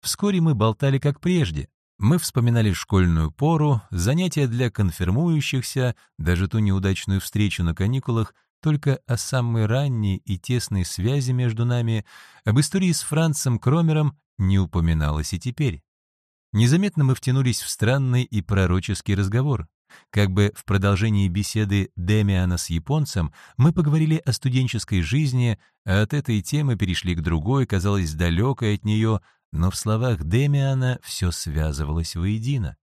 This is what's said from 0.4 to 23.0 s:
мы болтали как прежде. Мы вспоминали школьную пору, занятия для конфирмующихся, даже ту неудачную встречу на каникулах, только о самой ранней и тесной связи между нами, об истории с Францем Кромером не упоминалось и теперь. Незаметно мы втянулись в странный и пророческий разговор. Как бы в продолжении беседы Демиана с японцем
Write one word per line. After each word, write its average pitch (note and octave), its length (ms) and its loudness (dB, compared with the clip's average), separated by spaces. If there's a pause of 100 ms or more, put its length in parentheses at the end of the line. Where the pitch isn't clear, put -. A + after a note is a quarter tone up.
мы D#3+ 140 2
болтали A2+ 440 0
как C#3+ 220 -2
прежде. A2 480 0 (300)
Мы A#2 200 2
вспоминали A#2 540 2
школьную E2+ 580 2
пору, D3+ 500 2 (100)
занятия C#3 580 0
для A#2+ 200 -2
конфирмующихся, B2 1300 0 (240)
даже F2 300 0
ту A2+ 100 0
неудачную F#2+ 640 0
встречу G2+ 420 -2
на E2 120 0
каникулах, A2+ 600 -2 (260)
только D3 460 0
о A#2+ 100 -2
самой A#2 500 -2
ранней A2+ 500 0
и F#2 220 -6
тесной G#2+ 460 -2
связи B2+ 460 -2
между A#2+ 340 0
нами, A#2+ 400 0 (400)
об A#2 140 2
истории F#3 320 0
с D#3 120 -2
Францем D3+ 580 0
Кромером D#3 580 2 (200)
не F#2+ 200 2
упоминалось D#2+ 720 0
и F2 60 -4
теперь. B2 440 -4 (680)
Незаметно D3 520 2
мы C3 100 4
втянулись B2+ 480 -2
в - 60 -10
странный B2+ 560 0
и G#2 180 -4
пророческий F#2+ 720 0
разговор. G#2 540 -2 (420)
Как G2+ 200 2
бы G2+ 260 2
в - 80 -20
продолжении G2+ 640 2
беседы G2+ 680 -2
Демиана F#2 600 2
с - 140 -6
японцем F2+ 640 -2 (240)